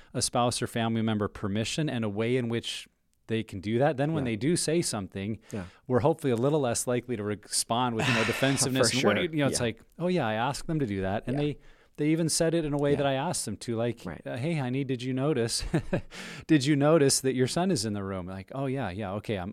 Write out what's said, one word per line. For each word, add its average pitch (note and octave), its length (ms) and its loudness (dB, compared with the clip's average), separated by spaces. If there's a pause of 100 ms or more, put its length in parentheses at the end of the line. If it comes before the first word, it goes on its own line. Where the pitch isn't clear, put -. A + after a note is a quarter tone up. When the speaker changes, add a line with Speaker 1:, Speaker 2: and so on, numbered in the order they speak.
(140)
Speaker 1:
a B2+ 80 -2
spouse A#2+ 400 0
or A#2 40 0
family A2+ 360 0
member G#2+ 260 2
permission A2 640 -2
and A#2+ 140 -2
a A2 40 -2
way A2+ 300 0
in A#2+ 100 -2
which - 400 -6 (380)
they A2 160 0
can G#2 180 -10
do G#2+ 200 0
that, C#3+ 180 4
then D3 160 0
when D3+ 100 0
Speaker 2:
Yeah. A#2+ 80 0
Speaker 1:
they A2 40 0
do C#3 200 2
say D#3 260 0
something, G2 580 -4 (120)
Speaker 2:
Yeah. G2+ 120 -8 (240)
Speaker 1:
we're B2+ 120 4
hopefully D3+ 320 2
a A2+ 40 2
little C#3+ 240 2
less A#2+ 260 0
likely B2 300 -2
to G#2 80 -4
respond A#2 720 -2
with, A2+ 120 0
you B2 60 2
know, A2+ 100 2
Speaker 2:
<laughs> - 0 -
Speaker 1:
defensiveness. B2+ 680 2
Speaker 2:
For A#2+ 60 -2
Speaker 1:
And C#3+ 80 2
what G3+ 80 6
do - 80 0
Speaker 2:
sure. - 80 0
Speaker 1:
you, D#3+ 80 -6
you D3 60 4
know, C3+ 40 4
it's - 100 0
Speaker 2:
Yeah. B2 60 0
Speaker 1:
like, A2+ 160 -2 (180)
"Oh E3+ 100 -2
yeah, F3 180 2
I G#2+ 80 0
asked A#2+ 340 -2
them D#3+ 100 0
to C#3 80 2
do G2+ 160 -2
that." F#2+ 240 -2
And C3+ 100 -2
Speaker 2:
Yeah. D3 60 0
Speaker 1:
they, D3 160 -2 (400)
they D3 120 2
even D#3+ 200 2
said E3 240 2
it E3+ 100 0
in C#3+ 80 -2
a D3 60 0
way C#3+ 140 2
Speaker 2:
Yeah. C#3+ 60 4
Speaker 1:
that C#3+ 80 0
I C#3 80 2
asked D3 300 -2
them G#2 140 -6
to, - 180 -6
like, A#2 300 -2
Speaker 2:
Right. E2+ 180 -10
Speaker 1:
uh, C3+ 120 -6
"Hey, D3+ 180 -2
honey, C3+ 300 -2
did B2+ 180 -4
you C3 100 -4
notice, B2+ 600 0
<laughs> - 760 -4
did D3+ 180 4
you D3 120 4
notice C#3+ 440 6
that C3 140 0
your B2+ 120 4
son F3 240 0
is A#2+ 140 0
in A2 80 -2
the G2+ 120 -4
room?" F#2+ 220 -4
Like, F#2+ 280 -10
"Oh C#3 120 -4
yeah, C3 240 -4
yeah. F#2+ 240 -6
Okay. G#2 220 -4
I'm, F#2 160 -6